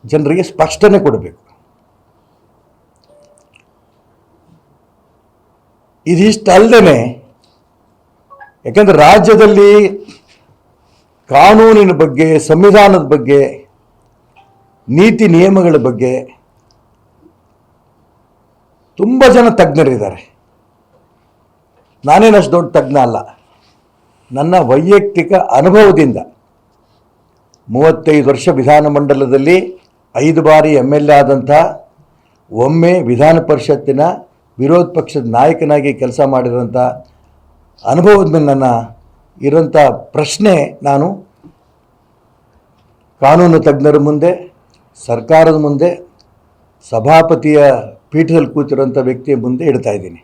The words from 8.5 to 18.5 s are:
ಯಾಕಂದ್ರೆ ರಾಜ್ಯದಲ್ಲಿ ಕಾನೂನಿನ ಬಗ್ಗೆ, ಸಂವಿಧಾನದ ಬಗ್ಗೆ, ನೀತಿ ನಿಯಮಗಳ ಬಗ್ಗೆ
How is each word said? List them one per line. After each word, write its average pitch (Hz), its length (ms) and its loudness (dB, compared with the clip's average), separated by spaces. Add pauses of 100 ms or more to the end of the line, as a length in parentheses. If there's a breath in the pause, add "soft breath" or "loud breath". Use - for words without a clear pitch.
ಯಾಕಂದ್ರೆ 185 320 0
ರಾಜ್ಯದಲ್ಲಿ 202 720 4 (1600 soft breath)
ಕಾನೂನಿನ 208 640 4 (100)
ಬಗ್ಗೆ, 151 260 -2 (100)
ಸಂವಿಧಾನದ 190 760 2
ಬಗ್ಗೆ, 139 260 0 (1500)
ನೀತಿ 208 400 0
ನಿಯಮಗಳ 175 480 2 (120)
ಬಗ್ಗೆ 123 240 -4 (2750)